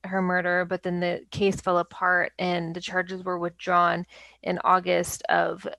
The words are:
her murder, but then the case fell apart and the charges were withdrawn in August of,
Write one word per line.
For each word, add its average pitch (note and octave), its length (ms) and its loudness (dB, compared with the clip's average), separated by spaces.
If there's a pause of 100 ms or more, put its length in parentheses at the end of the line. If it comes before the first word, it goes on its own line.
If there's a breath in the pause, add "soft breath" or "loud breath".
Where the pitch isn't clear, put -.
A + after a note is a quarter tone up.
her F#3+ 180 -2
murder, F3+ 440 0
but F3+ 180 -4
then F3 160 -2
the F3 320 -2
case G3 280 0
fell F3 200 2
apart F3+ 580 0
and F3 380 -2
the F3+ 60 -8
charges F#3 420 -4
were F3+ 160 -4
withdrawn F3 680 0 (380 loud breath)
in - 200 -2
August F3+ 680 2
of, F#3 380 2 (120)